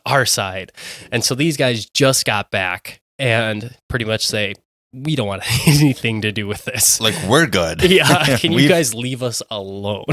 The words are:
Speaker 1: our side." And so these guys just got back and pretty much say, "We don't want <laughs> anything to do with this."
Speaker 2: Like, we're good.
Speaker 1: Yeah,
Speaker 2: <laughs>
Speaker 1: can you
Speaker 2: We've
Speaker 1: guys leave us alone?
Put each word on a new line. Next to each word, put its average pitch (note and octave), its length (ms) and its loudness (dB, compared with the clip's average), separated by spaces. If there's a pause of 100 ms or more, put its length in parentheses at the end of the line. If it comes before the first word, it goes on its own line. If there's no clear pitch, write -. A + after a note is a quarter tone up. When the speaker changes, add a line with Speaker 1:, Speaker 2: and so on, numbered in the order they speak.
Speaker 1:
our C3 180 2
side." F#2+ 460 -4 (400)
And A#2 140 -2
so - 100 0
these D3 220 0
guys B2 300 0
just - 380 2
got G#2+ 280 -2
back F#2 480 -6 (180)
and A2+ 560 -2 (140)
pretty B2 160 -4
much A2 200 -2
say, G#2 300 -2 (380)
"We C#3+ 240 -4
don't A#2 100 0
want G2 160 -6
<laughs> - 240 -2
anything C#3 560 4
to G#2+ 80 0
do G#2 160 -4
with G2+ 180 -8
this." - 360 0
Speaker 2:
Like, A3 160 2 (100)
we're D3 200 6
good. E2 360 0
Speaker 1:
Yeah, D#3 540 4
Speaker 2:
<laughs> - 20 2
Speaker 1:
can - 140 -2
you G#2+ 60 2
Speaker 2:
We've C#3 100 6
Speaker 1:
guys E3 260 2
leave B2 300 -6
us A#2 260 -4
alone? G2+ 640 -8